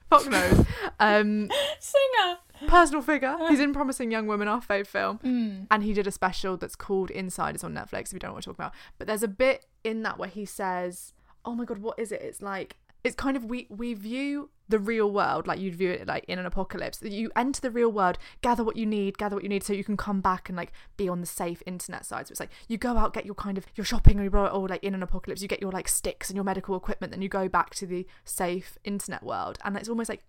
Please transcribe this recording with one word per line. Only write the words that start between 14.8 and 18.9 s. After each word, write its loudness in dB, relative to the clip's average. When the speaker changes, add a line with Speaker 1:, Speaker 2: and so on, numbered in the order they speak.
Speaker 1:
world 0
like -2
you'd -4
view 0
it, -4
like, -4
in -4
an -6
apocalypse. -4
You -6
enter 0
the -2
real 4
world, 2
gather 2
what -2
you -4
need, 0